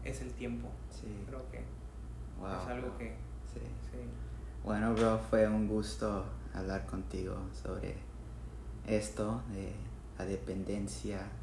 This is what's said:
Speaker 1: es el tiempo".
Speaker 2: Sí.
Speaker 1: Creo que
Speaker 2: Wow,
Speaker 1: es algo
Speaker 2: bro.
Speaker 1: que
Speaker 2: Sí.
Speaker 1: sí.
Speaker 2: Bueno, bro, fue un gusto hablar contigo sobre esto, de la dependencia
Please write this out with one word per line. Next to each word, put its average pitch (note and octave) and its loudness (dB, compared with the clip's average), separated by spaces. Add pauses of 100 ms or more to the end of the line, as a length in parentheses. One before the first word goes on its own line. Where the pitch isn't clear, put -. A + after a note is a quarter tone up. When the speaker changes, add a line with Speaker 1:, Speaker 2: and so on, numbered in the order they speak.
Speaker 1:
es - -4
el B2+ -4
tiempo". A#2+ -2 (220)
Speaker 2:
Sí. - -8 (200)
Speaker 1:
Creo C3 -6
que B2 -6 (760)
Speaker 2:
Wow, F#2+ 0
Speaker 1:
es F#2 -2
algo B2 -2
Speaker 2:
bro. A#2+ -6
Speaker 1:
que A#2+ -4 (480)
Speaker 2:
Sí. - -4 (320)
Speaker 1:
sí. - -6 (680)
Speaker 2:
Bueno, G#2+ 4
bro, A2 8 (100)
fue A2 10
un G#2+ 6
gusto G#2 2 (280)
hablar F#2+ 0
contigo F#2+ -2 (160)
sobre F#2+ -2 (920)
esto, G#2+ 4 (100)
de G2 -2 (460)
la F2+ 0
dependencia G2 0 (240)